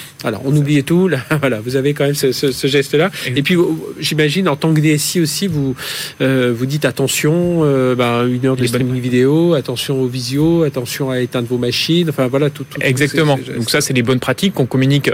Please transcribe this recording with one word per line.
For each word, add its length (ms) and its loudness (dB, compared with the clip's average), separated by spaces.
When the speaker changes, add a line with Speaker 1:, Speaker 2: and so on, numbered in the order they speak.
Speaker 1:
voilà, 240 -4
on 100 0
oubliait 280 2
tout. 260 2
Là, 100 0
<laughs> 100 0
voilà, 200 0
vous 140 -4
avez 180 2
quand 120 0
même 100 2
ce, 160 0
ce, 220 0
ce 160 -4
geste-là. 420 2
Speaker 2:
Exact. 120 -2
Speaker 1:
Et 40 0
puis, 140 0
euh, 80 4
j'imagine, 500 0
en 60 2
tant 180 0
que 80 4
D 100 4
S 260 0
I 60 4
aussi, 260 -2
vous, 260 0
euh, 360 2
vous 100 -2
dites 180 -2
attention, 800 0
euh, 320 2
ben, 320 0
une 180 0
heure 80 2
de 80 -2
Speaker 2:
Les 60 2
bonnes 140 0
Speaker 1:
streaming 200 -2
vidéo, 520 4
attention 460 -2
aux 60 0
visio, 560 0
attention 480 -4
à 80 -2
éteindre 300 -2
vos 100 -2
machines. 520 0
Enfin, 180 -2
voilà, 200 0
tout, 140 -6
tout, 160 -12
tout 80 -2
Speaker 2:
Exactement. 520 2
Speaker 1:
ces, 40 -6
ces 40 -14
gestes. 120 -8
Speaker 2:
Donc 120 -4
ça, 100 2
c'est 140 -2
les 80 2
bonnes 180 0
pratiques 340 -2
qu'on 120 0
communique 480 2